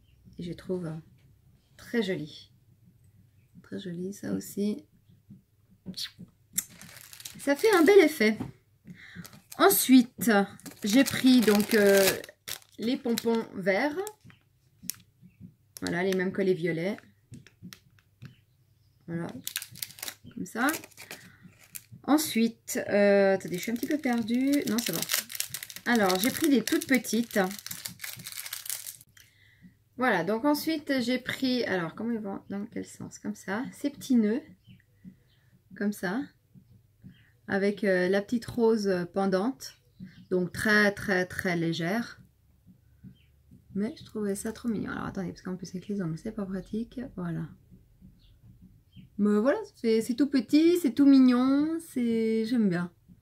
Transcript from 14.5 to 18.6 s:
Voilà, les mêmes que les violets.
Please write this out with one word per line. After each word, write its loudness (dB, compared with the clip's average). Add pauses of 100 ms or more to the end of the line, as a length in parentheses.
Voilà, -4
les 0
mêmes -2
que -4
les 2
violets. -4 (2000)